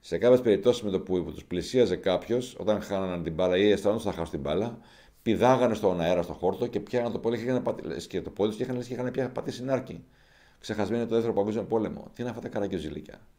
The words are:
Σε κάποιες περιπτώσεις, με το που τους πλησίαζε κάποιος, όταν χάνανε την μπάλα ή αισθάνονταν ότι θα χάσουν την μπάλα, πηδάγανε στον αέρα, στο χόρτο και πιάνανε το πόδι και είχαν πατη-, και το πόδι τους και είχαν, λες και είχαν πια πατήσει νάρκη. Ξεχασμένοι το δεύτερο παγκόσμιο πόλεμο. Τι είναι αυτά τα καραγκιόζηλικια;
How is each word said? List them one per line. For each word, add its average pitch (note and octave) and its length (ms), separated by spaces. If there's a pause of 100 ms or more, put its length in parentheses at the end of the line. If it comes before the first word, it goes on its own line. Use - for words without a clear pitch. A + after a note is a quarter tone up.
Σε - 180
κάποιες B2 220
περιπτώσεις, A#2 420
με G#2 80
το F#2 100
που F2+ 320
τους - 120
πλησίαζε F2+ 520
κάποιος, A2+ 600
όταν G2+ 240
χάνανε F#2+ 400
την D#2+ 120
μπάλα F2+ 220
ή G2+ 140
αισθάνονταν G#2 360
ότι F2+ 100
θα E2 60
χάσουν D#2+ 80
την D#2 100
μπάλα, F#2 380 (440)
πηδάγανε A#2 520
στον G2 260
αέρα, F2 220
στο E2+ 100
χόρτο G2 340
και G#2+ 140
πιάνανε A#2 320
το - 60
πόδι A#2 180
και A2 60
είχαν B2+ 200
πατη-, D#2+ 440
και F#2+ 160
το G2 80
πόδι G2+ 180
τους G#2+ 100
και A#2+ 40
είχαν, B2+ 140
λες B2 100
και B2+ 80
είχαν B2 160
πια B2+ 200
πατήσει B2 340
νάρκη. B2+ 400 (540)
Ξεχασμένοι G#2+ 480
το A2+ 80
δεύτερο A2+ 180
παγκόσμιο G#2 320
πόλεμο. G#2+ 500
Τι - 80
είναι B2 80
αυτά A2+ 120
τα A#2 60
καραγκιόζηλικια; D#2 720 (180)